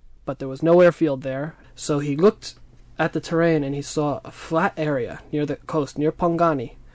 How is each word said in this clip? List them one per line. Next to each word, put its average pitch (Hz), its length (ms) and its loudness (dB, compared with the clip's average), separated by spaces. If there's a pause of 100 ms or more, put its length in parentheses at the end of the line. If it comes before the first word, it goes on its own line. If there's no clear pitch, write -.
(240)
But 139 140 -8
there 139 80 -8
was 135 160 -8
no 170 180 6
airfield 156 420 4
there, 135 340 -6 (180)
so - 240 -4
he 147 160 -2
looked 185 400 2 (460)
at 165 140 0
the 160 60 -2
terrain 165 440 2
and 139 100 -4
he 143 80 -6
saw 147 420 -4
a - 60 -18
flat 165 460 -2
area 139 460 -4 (100)
near 147 120 -2
the 139 120 -4
coast, 147 420 -6
near 151 140 0
Pongani, 165 640 0 (180)